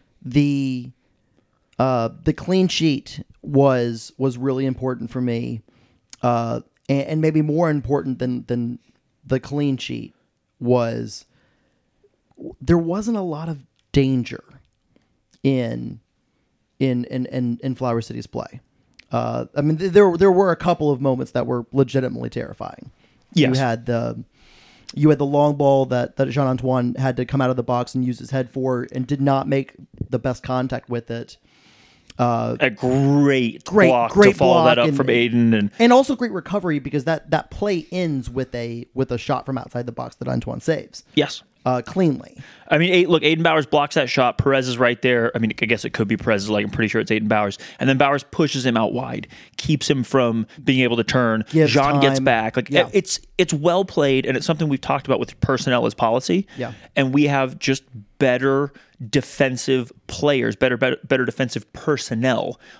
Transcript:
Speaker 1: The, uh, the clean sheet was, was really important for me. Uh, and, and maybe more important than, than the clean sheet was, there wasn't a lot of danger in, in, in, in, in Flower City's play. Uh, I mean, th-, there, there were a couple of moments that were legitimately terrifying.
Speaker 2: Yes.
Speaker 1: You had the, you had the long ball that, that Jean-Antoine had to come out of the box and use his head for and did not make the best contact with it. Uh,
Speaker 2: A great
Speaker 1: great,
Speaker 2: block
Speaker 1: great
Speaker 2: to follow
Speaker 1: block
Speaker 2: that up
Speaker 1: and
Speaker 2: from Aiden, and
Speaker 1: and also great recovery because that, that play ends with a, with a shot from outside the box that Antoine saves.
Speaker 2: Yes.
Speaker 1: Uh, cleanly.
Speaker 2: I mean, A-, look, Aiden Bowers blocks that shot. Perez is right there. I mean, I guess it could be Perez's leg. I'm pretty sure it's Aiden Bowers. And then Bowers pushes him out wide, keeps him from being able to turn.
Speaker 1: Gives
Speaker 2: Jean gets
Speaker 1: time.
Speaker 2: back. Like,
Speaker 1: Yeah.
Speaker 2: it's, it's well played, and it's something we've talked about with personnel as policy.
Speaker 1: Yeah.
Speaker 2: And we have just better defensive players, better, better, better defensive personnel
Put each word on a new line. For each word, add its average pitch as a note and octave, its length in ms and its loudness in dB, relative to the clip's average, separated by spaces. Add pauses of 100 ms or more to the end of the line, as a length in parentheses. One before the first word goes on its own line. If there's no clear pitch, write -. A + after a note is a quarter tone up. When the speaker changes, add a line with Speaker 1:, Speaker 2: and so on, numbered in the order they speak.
(220)
Speaker 1:
The, C3+ 680 -2 (880)
uh, B2 320 2 (140)
the D#3 80 2
clean F#3 360 0
sheet D3 520 -2 (200)
was, B2+ 760 0
was A#2+ 180 -2
really C3 300 -2
important B2+ 440 -4
for B2+ 120 -6
me. A#2+ 400 -4 (580)
Uh, A#2 400 -2 (280)
and, C#3 180 0
and D#3 140 -2
maybe D#3 200 2
more D#3 300 0
important C3+ 480 -2
than, B2+ 280 -4
than A#2+ 340 -4 (440)
the C3 140 -2
clean C#3+ 380 -2
sheet A#2 360 -10 (460)
was, A#2 640 -2 (1400)
there E3 160 2
wasn't G3 400 -2
a G3 60 -4
lot D#3+ 260 -8
of D3 160 -10 (280)
danger C3 500 0 (1000)
in, A#2+ 560 -2 (800)
in, B2 240 0
in, B2+ 220 -6
in, B2 360 -4
in C3+ 140 -4
Flower A#2 260 -2
City's A#2 240 -10
play. - 340 -10 (520)
Uh, A#2+ 340 -4 (100)
I C#3+ 60 -2
mean, D#3 160 2
th-, F#3 140 -2
there, F#3+ 240 8
there F#3+ 160 6
were F#3 180 4
a E3 60 2
couple D#3+ 340 0
of C3 100 0
moments C3+ 320 0
that A#2+ 140 -2
were A#2+ 260 -4
legitimately C3 560 0
terrifying. - 600 -12 (420)
Speaker 2:
Yes. C3 220 2
Speaker 1:
You C3 80 0
had A#2 240 -2
the, A#2 380 -4 (720)
you D3 160 4
had C#3+ 80 4
the C#3+ 80 -2
long D3 280 2
ball C#3 320 2
that, B2 300 -4
that C3+ 120 0
Jean-Antoine B2+ 680 0
had C3 200 -2
to B2+ 80 -2
come C#3 160 -2
out B2+ 100 0
of B2+ 60 -2
the B2 60 -4
box B2 320 -4
and B2+ 100 0
use B2 140 -4
his B2+ 140 -12
head C3 180 -4
for B2+ 420 -4
and B2+ 140 -6
did C#3 160 -2
not C3+ 240 2
make C#3 280 -2 (360)
the B2+ 80 -2
best B2+ 240 -4
contact B2+ 480 -6
with A#2+ 200 -8
it. A#2 280 -12 (800)
Uh, A#2 400 0
Speaker 2:
A C3 100 2
great C3+ 960 2
Speaker 1:
great, F#3+ 220 6
Speaker 2:
block A#2+ 240 2
Speaker 1:
great G3 220 8
Speaker 2:
to F3+ 60 -4
follow - 160 6
Speaker 1:
block E3 200 6
Speaker 2:
that A#2+ 60 2
up A#2+ 80 4
Speaker 1:
and C#3+ 80 0
Speaker 2:
from C3+ 100 0
Aiden, A#2+ 500 4
and G2+ 220 0
Speaker 1:
and A#3+ 140 6
also C4 240 4
great A#3 160 -4
recovery F3 480 -4
because C3+ 240 -4
that, D#3 260 -4
that D3+ 220 -2
play G3+ 400 -4
ends D#3+ 360 -2
with B2 280 -6
a, A#2 360 -8
with C3 200 -2
a A#2+ 60 -4
shot - 280 -4
from C3+ 100 -6
outside B2 300 -8
the A#2+ 60 -10
box B2+ 240 -12
that - 100 -10
Antoine B2 340 -4
saves. - 440 -6 (100)
Speaker 2:
Yes. - 300 -2 (200)
Speaker 1:
Uh, B2+ 180 0
cleanly. D3 540 -2 (320)
Speaker 2:
I D3+ 100 2
mean, F3+ 160 2
A-, F3+ 120 6
look, D#3+ 160 4
Aiden D#3+ 200 2
Bowers D#3+ 240 4
blocks D3 300 0
that C3+ 120 0
shot. B2 300 0
Perez C3+ 300 2
is A#2+ 100 -4
right A#2+ 240 2
there. A#2+ 320 2
I - 40 -2
mean, A2 220 0
I - 60 -2
guess A2 180 0
it - 60 -6
could G#2+ 180 -2
be A2 80 0
Perez's G#2 320 -2
leg. G#2 160 0
I'm G#2 60 -6
pretty A2+ 180 -2
sure A2 120 0
it's G2+ 100 -4
Aiden G#2+ 180 0
Bowers. G#2 300 0 (200)
And B2+ 100 0
then C3+ 100 2
Bowers C#3+ 240 2
pushes C#3 420 -2
him A#2+ 120 0
out G#2+ 180 0
wide, A#2+ 340 -8 (300)
keeps - 320 -2
him C3+ 120 2
from A#2 440 0 (180)
being C3 160 2
able A#2+ 160 2
to A2+ 80 0
turn. A2+ 460 0
Speaker 1:
Gives D3 220 4
Speaker 2:
Jean C#3+ 280 4
gets C3+ 200 4
Speaker 1:
time. C3 40 -2
Speaker 2:
back. A2+ 320 2
Like, - 140 -4
Speaker 1:
Yeah. E3+ 220 2
Speaker 2:
it's, - 280 0 (160)
it's F3 160 0
well E3+ 320 0
played, C3+ 400 0
and C3+ 100 -2
it's A#2+ 120 -4
something D#3+ 220 0
we've C#3 120 -2
talked C#3 260 -4
about C3 140 0
with - 200 -8
personnel B2+ 440 0
as A2+ 100 0
policy. C3 520 0 (100)
Speaker 1:
Yeah. A#2+ 160 -8 (240)
Speaker 2:
And C3+ 160 0
we C#3+ 120 4
have C3+ 340 0
just - 260 -2 (340)
better C3+ 540 2 (380)
defensive C3 840 -2 (140)
players, B2+ 500 0
better, B2 220 0
better, B2+ 260 0
better B2+ 220 0
defensive A#2 480 -6
personnel C3 840 -2 (220)